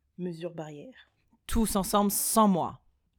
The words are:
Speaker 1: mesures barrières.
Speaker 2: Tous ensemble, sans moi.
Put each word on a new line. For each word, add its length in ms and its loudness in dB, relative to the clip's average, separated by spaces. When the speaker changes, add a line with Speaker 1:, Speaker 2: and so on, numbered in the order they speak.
Speaker 1:
mesures 360 -8
barrières. 540 -16
Speaker 2:
Tous 300 0
ensemble, 340 2
sans 380 2
moi. 320 0